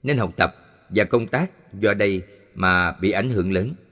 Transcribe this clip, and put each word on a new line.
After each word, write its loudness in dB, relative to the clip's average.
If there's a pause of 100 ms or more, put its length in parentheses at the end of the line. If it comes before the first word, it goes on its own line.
nên 0
học -2
tập 2 (340)
và 2
công 0
tác -2 (220)
do 0
đây 0 (340)
mà 2
bị -2
ảnh -2
hưởng 0
lớn. -2 (160)